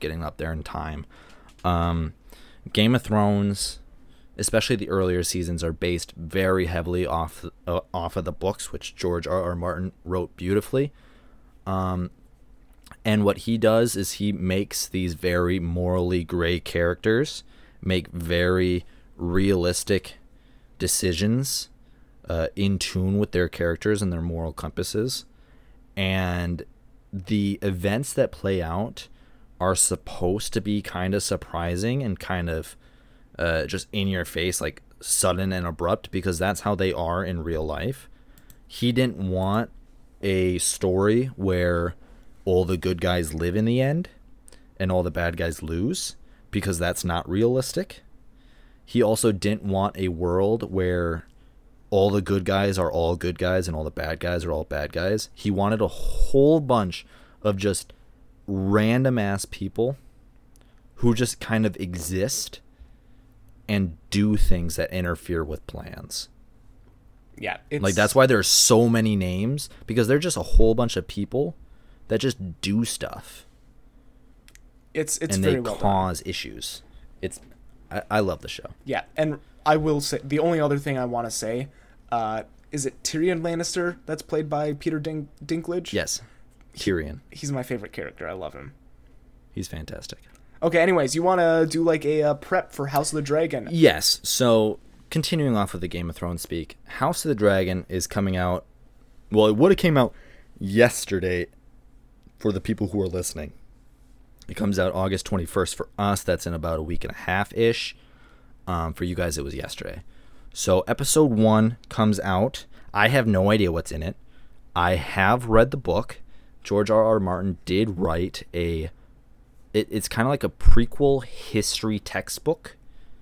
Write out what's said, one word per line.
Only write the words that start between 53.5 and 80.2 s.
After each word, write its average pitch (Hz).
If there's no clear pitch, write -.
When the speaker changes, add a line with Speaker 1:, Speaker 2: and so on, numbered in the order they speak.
Speaker 1:
and 82
all 78
the 76
bad 78
guys 87
are 85
all 76
bad 73
guys. 98
He -
wanted 101
a 98
whole -
bunch 120
of 104
just 98
random 107
ass 98
people 117
who 120
just 117
kind 110
of 98
exist 92
and 95
do 104
things 85
that -
interfere 87
with 76
plans. -
Speaker 2:
Yeah, 95
it's 147
Speaker 1:
Like, 95
that's 104
why 131
there 123
are 101
so -
many 110
names, 98
because 113
they're 139
just 170
a 92
whole -
bunch 117
of 90
people 139
that 113
just 101
do 104
stuff. -
Speaker 2:
It's, 156
it's 123
Speaker 1:
And 95
Speaker 2:
very 95
Speaker 1:
they 127
Speaker 2:
well 113
done. 98
Speaker 1:
cause 95
issues. -
It's -
I, -
I 107
love 90
the -
show. -
Speaker 2:
Yeah, 127
and 156
I 156
will 156
say, 143